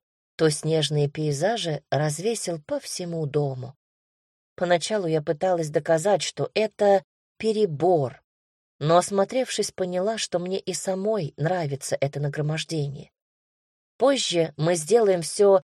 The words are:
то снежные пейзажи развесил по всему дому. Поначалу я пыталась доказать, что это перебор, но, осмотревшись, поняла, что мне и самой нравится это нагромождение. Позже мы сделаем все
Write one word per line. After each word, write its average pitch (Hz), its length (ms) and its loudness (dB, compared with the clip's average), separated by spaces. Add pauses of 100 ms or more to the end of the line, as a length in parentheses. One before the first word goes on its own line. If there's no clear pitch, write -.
(360)
то 160 140 4
снежные 151 580 0
пейзажи 156 840 -2
развесил 160 760 -2
по 285 140 -4
всему 170 460 -6
дому. 131 500 -4 (800)
Поначалу 175 500 0
я 160 160 0
пыталась 165 480 -2
доказать, 160 520 2
что - 320 -6
это 202 500 2 (340)
перебор, 170 840 0 (580)
но, 160 160 4
осмотревшись, 202 760 0
поняла, 185 480 -4
что - 200 -4
мне 185 200 -4
и - 140 -8
самой 190 640 -2
нравится 156 640 -4
это 139 180 -4
нагромождение. 147 920 -6 (840)
Позже 175 580 2
мы 165 180 2
сделаем 185 460 4
все 196 400 4 (180)